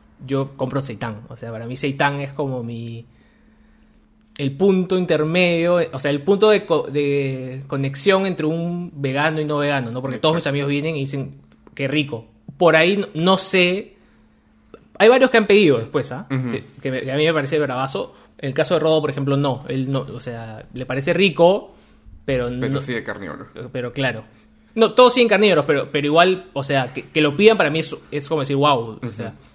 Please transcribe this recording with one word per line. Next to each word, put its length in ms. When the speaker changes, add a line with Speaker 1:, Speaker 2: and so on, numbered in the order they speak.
Speaker 1:
yo 300
compro 240
seitán. 480
O 80
sea, 140
para 160
mí 100
seitán 440
es 120
como 300
mi, 420
el 180
punto 420
intermedio, 800
o 60
sea, 120
el 120
punto 280
de 160
co-, 240
de 760
conexión 600
entre 200
un 480
vegano 460
y 40
no 140
vegano, 320
¿no? 120
Porque 160
todos 160
mis 80
Speaker 2:
Exacto. 120
Speaker 1:
amigos 140
vienen 280
y 40
dicen, 360
"Qué 140
rico". 380
Por 180
ahí 220
no, 160
no 240
sé, 560
hay 100
varios 220
que 80
han 80
pedido 320
después, 340
¿ah? 180
Speaker 2:
Ujú. 200
Speaker 1:
Que, 140
que 80
me, 120
que 100
a 40
mí 80
me 80
parece 260
bravazo. 560
En 100
el 60
caso 200
de 60
Rodo, 200
por 100
ejemplo, 280
no. 300
Él 220
no, 100
o 200
sea, 540
le 100
parece 300
rico, 600
pero 220
Speaker 2:
Pero 200
Speaker 1:
no 120
Speaker 2:
sigue 220
carnívoro. 520
Speaker 1:
pero, 180
pero 220
claro. 300
No, 180
todos 220
siguen 160
carnívoros, 340
pero, 260
pero 160
igual, 460
o 100
sea, 300
que, 120
que 180
lo 120
pidan 220
para 140
mí 80
es, 180
es 180
como 140
decir, 140
"Guau", 220
o 180
Speaker 2:
Ujú. 140
Speaker 1:
sea, 220